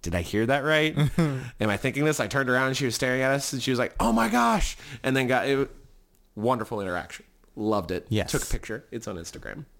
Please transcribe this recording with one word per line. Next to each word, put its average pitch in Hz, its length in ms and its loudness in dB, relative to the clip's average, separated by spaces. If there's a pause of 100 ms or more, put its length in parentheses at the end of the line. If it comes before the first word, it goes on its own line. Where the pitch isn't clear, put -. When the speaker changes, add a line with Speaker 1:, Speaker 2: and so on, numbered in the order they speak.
Speaker 1:
"Did 85 100 -4
I 87 80 0
hear 104 240 0
that 135 180 2
right? 156 320 2
Speaker 2:
<laughs> 147 220 2
Speaker 1:
Am 131 540 0
I 98 40 2
thinking 131 300 0
this?" 151 140 2
I 113 80 0
turned 127 240 0
around, 131 160 4
and 131 100 0
she 139 80 0
was 117 80 0
staring 131 300 0
at 131 80 4
us, 139 200 0
and 127 120 -4
she 131 80 0
was 120 80 2
like, - 200 0
"Oh 226 140 2
my 113 160 4
gosh!" 233 480 2 (240)
And 131 160 0
then 131 80 2
got 123 220 2
it, 139 220 0 (680)
wonderful 110 460 0
interaction. 90 440 -6 (320)
Loved 104 340 0
it. 90 160 -4
Speaker 2:
Yes. 107 240 -2
Speaker 1:
Took - 120 -2
a - 20 -6
picture. - 440 -4
It's 117 160 -10
on 95 120 -8
Instagram. 85 480 -12 (140)